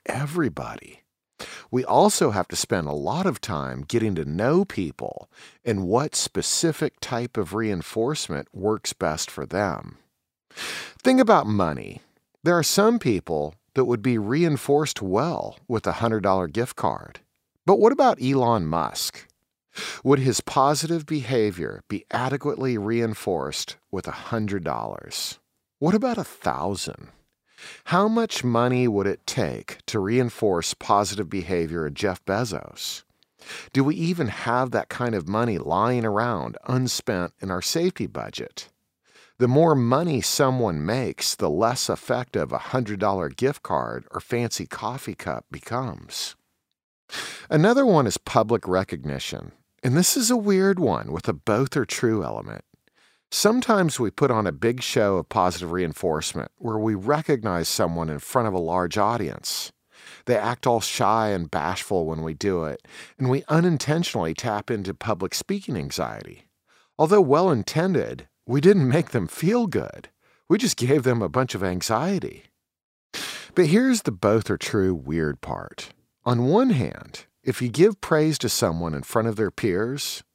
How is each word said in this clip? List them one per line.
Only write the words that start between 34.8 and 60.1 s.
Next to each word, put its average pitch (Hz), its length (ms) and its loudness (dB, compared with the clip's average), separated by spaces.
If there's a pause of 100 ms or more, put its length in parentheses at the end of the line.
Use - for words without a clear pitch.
kind 120 220 -2
of 87 140 -4
money 107 320 0
lying 113 460 0
around 104 520 -2 (120)
unspent 117 720 0
in 95 100 -6
our 90 120 -2
safety 165 440 -2
budget? - 640 -10 (680)
The 123 100 6
more 156 260 6
money 135 460 2
someone 113 640 0
makes, 113 480 -2
the 90 160 0
less 110 400 0
effective 107 640 -4
a 64 60 -2
hundred 104 420 -4
dollar 98 280 0
gift 131 360 -4
card 62 480 -4
or - 80 -8
fancy 117 460 -4
coffee 110 500 -8
cup 65 340 -8
becomes. - 880 -8 (1120)
Another 226 340 6
one 160 220 6
is 92 120 0
public 110 500 2
recognition, 73 800 -4 (320)
and 131 140 2
this 180 200 4
is 233 140 0
a 254 60 4
weird 196 420 4
one 73 340 0
with 80 160 -4
a 92 60 0
both 117 420 0
are 123 80 2
true 110 400 0
element. 53 400 -8 (640)
Sometimes 208 680 2
we 107 100 2
put 139 200 2
on 110 160 2
a 85 60 0
big 117 300 0
show 101 340 2
of 85 120 -2
positive 90 440 0
reinforcement 85 840 -2
where 110 220 -4
we 110 160 0
recognize 107 760 0
someone 85 400 0
in 73 120 -6
front 117 280 0
of 95 60 -2
a 92 40 -2
large 87 380 -2
audience. 104 760 -2 (520)